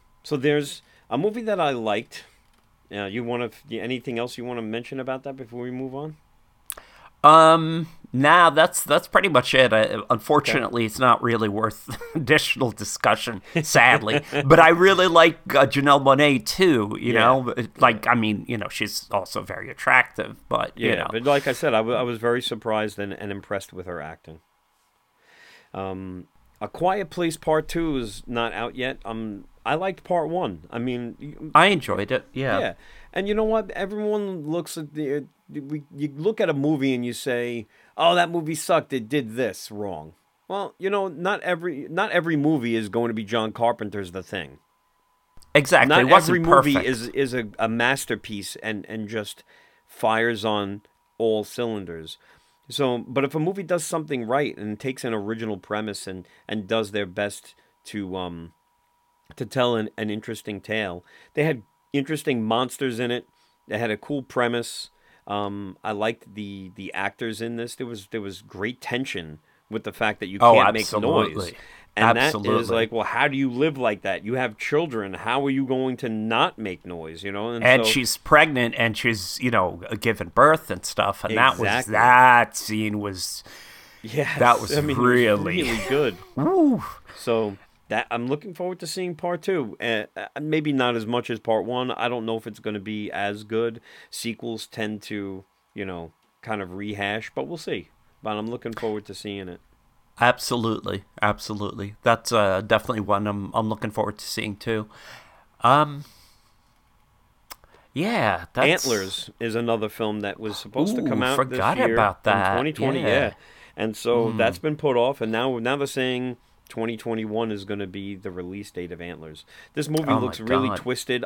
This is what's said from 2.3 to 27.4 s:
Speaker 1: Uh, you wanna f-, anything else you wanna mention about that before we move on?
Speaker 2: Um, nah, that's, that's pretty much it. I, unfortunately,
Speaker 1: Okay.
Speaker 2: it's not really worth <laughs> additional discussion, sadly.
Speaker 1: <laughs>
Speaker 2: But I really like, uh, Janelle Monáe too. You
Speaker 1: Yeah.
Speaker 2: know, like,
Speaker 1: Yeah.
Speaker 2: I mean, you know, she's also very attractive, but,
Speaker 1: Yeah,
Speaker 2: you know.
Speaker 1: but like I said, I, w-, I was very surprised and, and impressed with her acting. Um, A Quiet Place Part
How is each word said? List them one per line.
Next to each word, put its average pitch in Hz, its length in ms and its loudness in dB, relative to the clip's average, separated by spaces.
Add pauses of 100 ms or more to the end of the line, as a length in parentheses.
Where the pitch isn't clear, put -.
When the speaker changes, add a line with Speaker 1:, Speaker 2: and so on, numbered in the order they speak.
Speaker 1:
Uh, 101 140 -6
you 104 180 -6
wanna 120 220 -4
f-, - 260 -14
anything 117 480 -6
else 120 180 -6
you 120 80 -10
wanna 120 160 -8
mention 117 380 -8
about 131 240 -8
that 139 120 -12
before 123 280 -12
we 123 80 -8
move 131 240 -8
on? 151 200 -10 (1080)
Speaker 2:
Um, 160 640 8 (240)
nah, 160 380 8
that's, 156 340 4
that's 147 240 2
pretty 190 220 2
much 131 260 4
it. 127 160 6
I, 110 380 4
unfortunately, 120 720 2
Speaker 1:
Okay. 113 60 2
Speaker 2:
it's 107 120 -8
not 123 240 6
really 117 240 2
worth 110 500 -4 (100)
<laughs> - 80 -14
additional 131 560 2
discussion, 104 720 -2 (220)
sadly. 123 580 6 (120)
Speaker 1:
<laughs> 139 120 0
Speaker 2:
But 156 140 10
I 160 100 10
really 185 380 6
like, 165 320 8 (160)
uh, 135 100 8
Janelle 139 380 4
Monáe 135 420 6
too. 113 540 2
You 117 140 0
Speaker 1:
Yeah. 113 80 4
Speaker 2:
know, 123 320 4 (240)
like, 120 280 4
Speaker 1:
Yeah. 117 60 4
Speaker 2:
I 123 40 6
mean, 107 320 0
you 117 100 -4
know, 101 100 -6
she's - 420 -6
also 98 320 -4
very 95 280 -10
attractive, 127 640 -2 (140)
but, - 260 -2
Speaker 1:
Yeah, 120 140 -2
Speaker 2:
you 113 80 0
know. - 140 -6
Speaker 1:
but 117 120 -6
like 143 240 2
I 135 60 0
said, 143 200 0
I, 110 40 4
w-, 113 180 0
I 113 60 0
was 120 180 -4
very 120 220 0
surprised 107 580 -4
and, 101 140 -6
and 101 180 -10
impressed 98 400 -8
with 92 140 -12
her 87 160 -10
acting. 80 400 -16 (1300)
Um, 95 540 -10 (340)
A 104 60 -6
Quiet 190 420 -2
Place 165 280 -4
Part 156 300 0